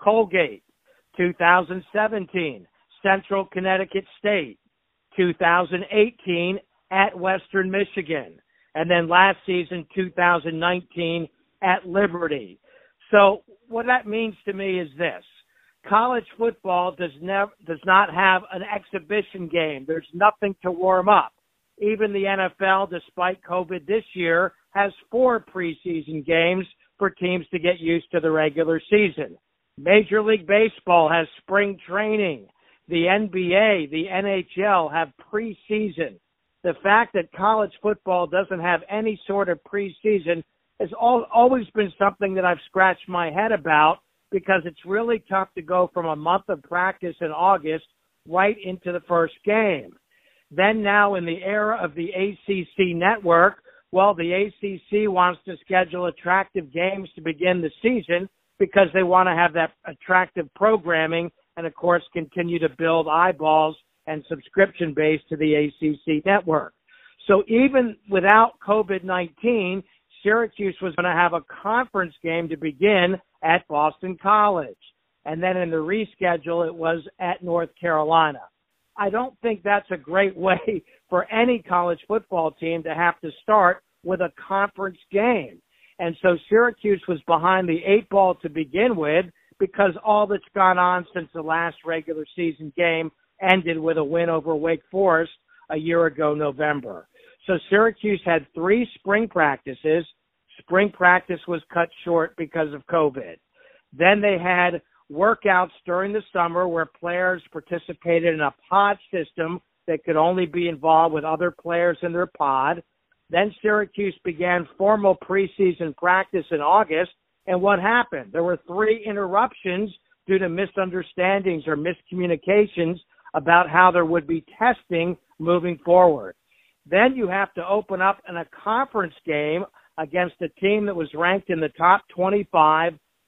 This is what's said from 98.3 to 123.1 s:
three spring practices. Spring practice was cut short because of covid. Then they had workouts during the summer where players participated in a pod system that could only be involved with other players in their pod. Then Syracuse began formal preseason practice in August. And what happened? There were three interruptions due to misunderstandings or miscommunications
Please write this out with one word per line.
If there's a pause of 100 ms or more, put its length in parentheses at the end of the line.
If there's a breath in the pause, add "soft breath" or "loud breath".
three
spring
practices. (540)
Spring
practice
was (100)
cut (160)
short
because
of
covid. (580 soft breath)
Then
they
had (280)
workouts (160)
during
the (100)
summer
where
players (100)
participated
in
a (140)
pod (160)
system (260)
that
could
only
be
involved
with
other
players
in
their
pod. (460)
Then
Syracuse
began (100)
formal
preseason
practice
in
August. (340)
And
what
happened?
There
were
three
interruptions (340)
due
to
misunderstandings
or
miscommunications (380 soft breath)